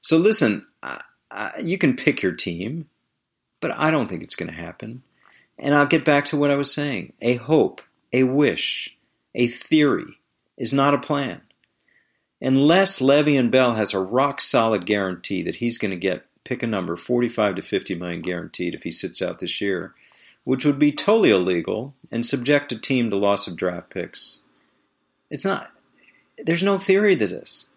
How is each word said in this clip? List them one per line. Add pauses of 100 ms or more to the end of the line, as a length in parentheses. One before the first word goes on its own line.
So
listen, (140)
I, (280)
I, (100)
you
can
pick
your
team, (720)
but
I
don't
think
it's
gonna
happen. (540)
And
I'll
get
back
to
what
I
was
saying.
A
hope, (320)
a
wish, (400)
a
theory (380)
is
not
a
plan. (1000)
Unless
Le'Veon
Bell
has
a
rock-solid
guarantee
that
he's
gonna
get, (180)
pick
a
number,
forty-five
to
fifty
million
guaranteed
if
he
sits
out
this
year, (500)
which
would
be
totally
illegal (180)
and
subject
a
team
to
loss
of
draft
picks. (880)
It's
not, (680)
there's
no
theory
to
this.